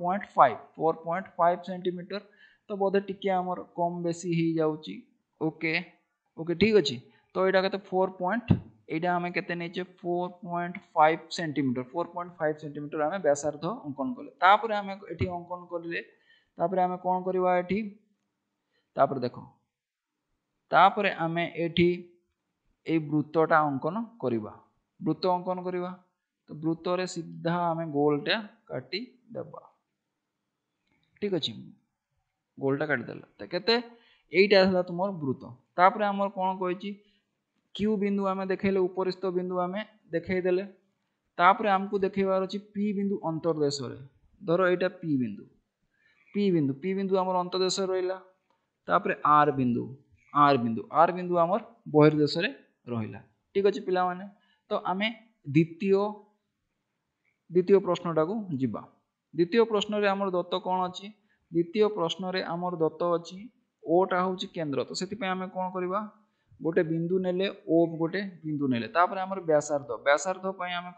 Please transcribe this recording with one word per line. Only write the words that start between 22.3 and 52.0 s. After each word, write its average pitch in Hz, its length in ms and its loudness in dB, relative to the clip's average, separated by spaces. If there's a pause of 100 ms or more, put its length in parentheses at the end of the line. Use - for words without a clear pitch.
ଏଇ 160 120 2
ବୃତ୍ତଟା 151 600 2
ଅଙ୍କନ 151 360 0 (260)
କରିବା, 110 320 -2 (460)
ବୃତ୍ତ 160 260 -2
ଅଙ୍କନ 180 380 0
କରିବା। 180 280 -4 (580)
ତ - 40 -
ବୃତ୍ତରେ 165 540 -2
ସିଧା 170 480 -6 (140)
ଆମେ 165 160 -2
ଗୋଲଟା 147 500 2 (320)
କାଟିଦେବା। 139 920 -12 (1600)
ଠିକ୍ 202 120 -2
ଅଛି, 143 180 -2 (1080)
ଗୋଲଟା 135 280 0
କାଟିଦେଲା। 131 400 -4 (140)
ତ - 20 -20 (120)
କେତେ? 226 220 0 (580)
ଏଇଟା 202 320 6
ହେଲା 185 160 4
ତୁମର 175 300 -4
ବୃତ୍ତ। 143 320 -6 (340)
ତାପରେ 196 280 6
ଆମର 202 240 0
କ'ଣ 190 200 -4 (100)
କହିଛି? 190 320 -4 (840)
କ୍ୟୁ 208 220 0
ବିନ୍ଦୁ 202 340 0
ଆମେ 190 140 -4
ଦେଖେଇଲେ, 190 340 0
ଉପରିସ୍ଥ 185 460 -2
ବିନ୍ଦୁ 180 340 -2
ଆମେ 180 220 -4 (300)
ଦେଖେଇଦେଲେ। 180 520 0 (720)
ତାପରେ 202 320 6
ଆମକୁ 196 300 2
ଦେଖେଇବାର 190 440 0
ଅଛି 190 140 -4 (160)
ପି 202 200 -2
ବିନ୍ଦୁ 202 300 -2
ଅନ୍ତର୍ଦେଶରେ। 147 760 -2 (440)
ଧର 170 180 2 (100)
ଏଇଟା 180 180 2
ପି 170 300 -6
ବିନ୍ଦୁ, 110 280 -4 (880)
ପି 202 180 0
ବିନ୍ଦୁ, 143 220 2
ପି 135 200 -6
ବିନ୍ଦୁ 196 280 -2
ଆମର 185 160 -2
ଅନ୍ତର୍ଦେଶରେ 185 560 0
ରହିଲା। 185 240 -2 (680)
ତାପରେ 180 260 2 (120)
ଆର୍ 147 260 6
ବିନ୍ଦୁ, 123 340 0 (480)
ଆର୍ 143 240 6
ବିନ୍ଦୁ, 113 240 -2 (100)
ଆର୍ 160 200 6
ବିନ୍ଦୁ 180 260 -4
ଆମର 175 220 2 (280)
ବହିର୍ଦେଶରେ 151 640 4 (380)